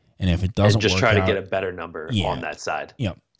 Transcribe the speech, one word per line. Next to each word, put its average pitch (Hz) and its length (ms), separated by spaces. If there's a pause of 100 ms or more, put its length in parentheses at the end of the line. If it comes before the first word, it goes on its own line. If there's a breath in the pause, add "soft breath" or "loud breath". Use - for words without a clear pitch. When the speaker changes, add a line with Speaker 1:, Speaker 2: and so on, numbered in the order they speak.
(180)
Speaker 1:
And 92 120
if 87 140
it 95 120
doesn't 104 220
Speaker 2:
And 107 40
just 98 140
Speaker 1:
work 95 40
Speaker 2:
try 110 140
to 101 80
Speaker 1:
out, 92 60
Speaker 2:
get 98 100
a 95 40
better 95 300
number 82 400
Speaker 1:
yeah. 101 160
Speaker 2:
on 90 140
that 78 180
side. 76 380
Speaker 1:
Yep. 95 200 (220)